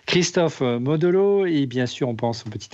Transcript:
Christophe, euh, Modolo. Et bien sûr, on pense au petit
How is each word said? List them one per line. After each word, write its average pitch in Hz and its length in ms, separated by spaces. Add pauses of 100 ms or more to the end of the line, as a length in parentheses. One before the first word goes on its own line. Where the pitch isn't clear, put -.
Christophe, 170 560
euh, 120 160
Modolo. 180 680
Et 147 200
bien 123 200
sûr, 131 220
on 120 60
pense 117 320
au - 40
petit - 240